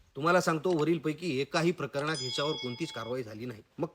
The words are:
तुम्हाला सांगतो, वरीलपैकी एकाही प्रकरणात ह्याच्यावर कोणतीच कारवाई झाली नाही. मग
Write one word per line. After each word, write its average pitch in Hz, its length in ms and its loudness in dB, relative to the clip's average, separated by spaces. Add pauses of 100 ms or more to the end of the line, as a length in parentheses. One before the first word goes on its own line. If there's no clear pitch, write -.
(160)
तुम्हाला 170 260 4
सांगतो, 170 300 2
वरीलपैकी 156 680 2
एकाही 165 300 2
प्रकरणात 147 480 -2
ह्याच्यावर 143 320 -2
कोणतीच 131 400 -4
कारवाई 120 320 -6
झाली 110 220 -10
नाही. 113 160 -10 (160)
मग 170 180 -2